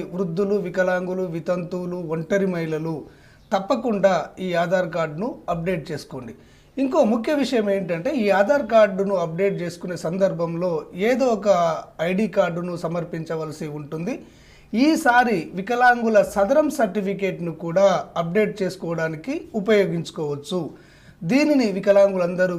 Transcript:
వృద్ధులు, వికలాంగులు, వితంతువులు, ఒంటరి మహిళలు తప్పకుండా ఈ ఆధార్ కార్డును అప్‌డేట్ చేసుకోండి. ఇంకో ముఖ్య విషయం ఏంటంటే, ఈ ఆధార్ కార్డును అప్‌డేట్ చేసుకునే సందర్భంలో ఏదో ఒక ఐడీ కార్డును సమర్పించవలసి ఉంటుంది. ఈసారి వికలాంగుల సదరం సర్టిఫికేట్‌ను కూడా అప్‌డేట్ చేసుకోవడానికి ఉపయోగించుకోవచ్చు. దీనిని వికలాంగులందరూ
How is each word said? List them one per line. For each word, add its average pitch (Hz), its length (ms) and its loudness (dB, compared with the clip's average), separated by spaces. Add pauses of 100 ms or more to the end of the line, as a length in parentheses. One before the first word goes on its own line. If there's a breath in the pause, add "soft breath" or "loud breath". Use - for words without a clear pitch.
(120)
వృద్ధులు, 196 460 -2
వికలాంగులు, 185 680 -2 (100)
వితంతువులు, 180 720 -6
ఒంటరి 185 460 -2
మహిళలు 160 420 -4 (560 loud breath)
తప్పకుండా 196 640 2 (240)
ఈ 185 100 -4 (140)
ఆధార్ 180 320 0
కార్డును 165 340 -4 (180)
అప్‌డేట్ 170 440 -4
చేసుకోండి. 120 420 -12 (420 soft breath)
ఇంకో 269 280 0
ముఖ్య 226 300 0
విషయం 254 360 0
ఏంటంటే, 175 440 -2
ఈ 220 160 0
ఆధార్ 214 420 4
కార్డును 202 500 4
అప్‌డేట్ 170 400 -2
చేసుకునే 170 340 -8
సందర్భంలో 170 760 -2 (380)
ఏదో 262 180 2 (100)
ఒక 208 120 0 (520)
ఐడీ 185 280 0
కార్డును 175 480 0
సమర్పించవలసి 165 880 -6 (120)
ఉంటుంది. 160 360 -6 (580 loud breath)
ఈసారి 247 680 4 (160)
వికలాంగుల 240 640 2 (160)
సదరం 269 360 4
సర్టిఫికేట్‌ను 185 840 -2 (120)
కూడా 185 240 4 (340)
అప్‌డేట్ 202 400 0
చేసుకోవడానికి 165 720 -4 (200)
ఉపయోగించుకోవచ్చు. 175 1040 0 (640 loud breath)
దీనిని 262 500 4
వికలాంగులందరూ 185 880 2